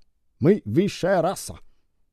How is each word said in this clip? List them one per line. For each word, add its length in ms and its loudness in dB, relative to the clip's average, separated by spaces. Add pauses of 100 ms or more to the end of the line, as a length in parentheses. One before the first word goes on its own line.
(400)
Мы 260 4
высшая 560 0
раса. 380 -6 (540)